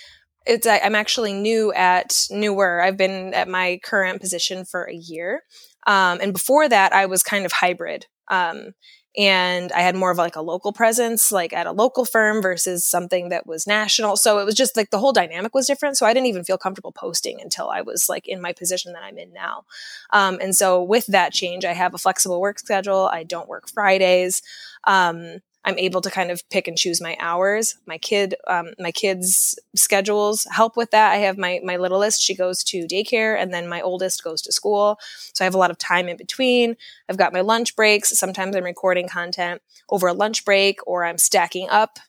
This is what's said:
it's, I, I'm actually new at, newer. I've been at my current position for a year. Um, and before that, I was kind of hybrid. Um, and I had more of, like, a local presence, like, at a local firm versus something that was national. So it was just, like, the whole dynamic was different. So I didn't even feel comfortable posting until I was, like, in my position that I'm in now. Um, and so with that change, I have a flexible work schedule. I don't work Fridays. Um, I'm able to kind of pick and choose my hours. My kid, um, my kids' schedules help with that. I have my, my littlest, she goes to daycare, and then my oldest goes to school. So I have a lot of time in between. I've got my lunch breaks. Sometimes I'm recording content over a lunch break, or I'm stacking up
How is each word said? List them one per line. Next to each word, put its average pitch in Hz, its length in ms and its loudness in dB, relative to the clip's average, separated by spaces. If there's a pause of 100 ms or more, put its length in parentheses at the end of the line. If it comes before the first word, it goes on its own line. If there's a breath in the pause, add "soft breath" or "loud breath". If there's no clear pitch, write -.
(460 loud breath)
it's, 226 200 2
I, 214 120 6
I'm 208 160 2
actually 214 380 -2
new 214 400 0
at, - 580 2
newer. 196 500 0
I've 190 160 2
been 190 380 -2
at 180 140 0
my 185 340 -2
current 190 380 0
position 185 440 -4
for 175 200 -8
a - 100 -14
year. 170 480 -8 (460 soft breath)
Um, 190 340 4
and 202 100 -2
before 285 360 2
that, 196 240 4
I 196 140 4
was 185 180 0
kind 202 200 -2
of 170 80 -4
hybrid. 170 540 -2 (220)
Um, 175 460 -4 (420 soft breath)
and 180 560 2
I 175 100 0
had 180 120 2
more 185 160 0
of, 175 60 0
like, 170 200 0
a 156 40 -10
local 175 320 -6
presence, 233 580 2
like, 180 220 0
at 175 140 -4
a 170 60 -6
local 240 340 2
firm 214 340 4
versus 180 420 -2
something 175 460 0
that 180 180 -4
was 160 200 -8
national. 208 500 0
So 214 220 4
it 202 60 0
was 214 100 0
just, 247 200 2
like, 214 160 0
the 208 80 0
whole 269 140 2
dynamic 180 420 0
was 269 120 2
different. 277 320 0
So 233 80 2
I 226 80 6
didn't 254 140 2
even 185 160 -4
feel 190 120 -2
comfortable 190 360 -6
posting 165 480 -6
until - 280 -8
I - 140 -4
was, 214 260 -2
like, - 180 -6
in 190 140 -8
my 175 140 -8
position 180 400 -6
that 165 80 -18
I'm 196 160 -18
in 175 160 -18
now. 190 300 -10 (500 loud breath)
Um, 190 260 4
and 190 160 -2
so 185 260 4
with 214 260 0
that 185 260 2
change, 180 320 -4
I 175 80 -2
have 180 180 0
a 180 60 -12
flexible 185 420 0
work 202 180 -2
schedule. 190 540 0
I 165 120 -6
don't 170 240 -10
work - 200 -14
Fridays. 185 720 4 (440 loud breath)
Um, 175 560 2 (240)
I'm 185 140 -2
able 185 220 -2
to 190 100 -6
kind 180 220 -2
of 175 180 -8
pick 196 160 -2
and 165 100 -8
choose 170 240 -2
my 165 200 -8
hours. 190 560 -2 (100)
My 165 100 -12
kid, 196 380 -2 (140)
um, 170 320 -2
my 175 100 -8
kids' 185 640 0 (200)
schedules 208 760 0
help 226 260 2
with 233 140 -2
that. 214 220 6
I 202 60 2
have 196 200 0
my, 180 240 -2
my 180 140 -4
littlest, 190 440 2
she - 140 0
goes 185 300 -2
to 175 240 -4
daycare, 220 520 0
and 180 140 -4
then 175 140 -6
my 170 120 -6
oldest 185 440 -4
goes 160 180 -8
to - 80 -8
school. 208 480 2 (360 loud breath)
So 185 100 0
I - 20 4
have 185 80 0
a 190 40 2
lot 180 120 4
of 170 80 -10
time 180 300 0
in 175 80 -8
between. 247 580 0 (340 loud breath)
I've 190 80 -4
got 175 160 2
my 185 100 0
lunch 226 340 0
breaks. 208 320 4 (100)
Sometimes 190 380 -4
I'm 180 80 -2
recording 180 420 -2
content 175 560 -6 (260 soft breath)
over 185 200 2
a 175 40 2
lunch 208 320 -2
break, 196 400 2
or 175 200 -2
I'm 170 140 -4
stacking 185 520 2
up 214 380 2